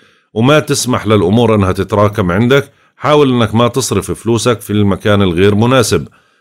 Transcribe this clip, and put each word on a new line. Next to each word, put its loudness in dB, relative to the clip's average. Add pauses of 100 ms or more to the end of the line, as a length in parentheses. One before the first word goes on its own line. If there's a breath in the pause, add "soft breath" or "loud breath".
(340 soft breath)
وما 2
تسمح -4
للأمور 2
إنها 0
تتراكم -2
عندك. 0 (260 soft breath)
حاول 0
إنك -2
ما 2
تصرف -4
فلوسك -2
في -10
المكان 0
الغير 2
مناسب. 0 (320 soft breath)